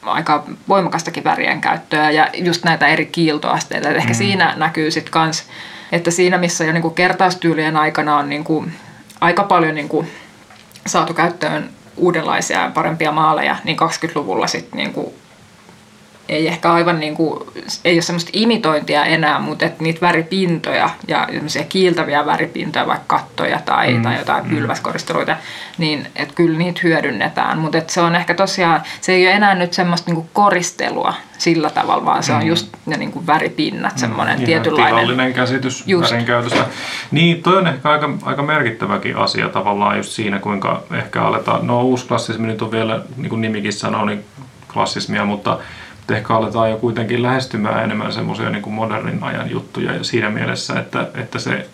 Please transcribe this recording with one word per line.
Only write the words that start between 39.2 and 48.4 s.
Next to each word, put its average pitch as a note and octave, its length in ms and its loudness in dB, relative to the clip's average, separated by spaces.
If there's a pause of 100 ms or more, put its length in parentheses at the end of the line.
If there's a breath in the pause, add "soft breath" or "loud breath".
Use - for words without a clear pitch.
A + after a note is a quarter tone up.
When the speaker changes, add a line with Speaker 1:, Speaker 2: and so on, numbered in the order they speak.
Speaker 2:
tavallaan G#2 480 0
just G2+ 140 -6
siinä, G2+ 280 -2
kuinka G2+ 440 -2 (140)
ehkä A2+ 260 -4
aletaan, A2 440 0
no, B2 160 2
uusklassismi A#2 640 0
nyt A2 140 -2
on A2 100 -4
vielä, A2 300 -2 (160)
niin A#2 120 -6
kuin A2+ 120 -2
nimikin G#2 320 -2
sanoo, G#2+ 320 -2
niin G2+ 180 -4 (500)
klassismia, G#2 520 -2
mutta G#2 340 -2 (560 loud breath)
ehkä A2 200 0
aletaan A2 360 2
jo A2 60 -2
kuitenkin A#2+ 460 0
lähestymään A2+ 600 0
enemmän G#2+ 300 -2
semmosia A2 360 -4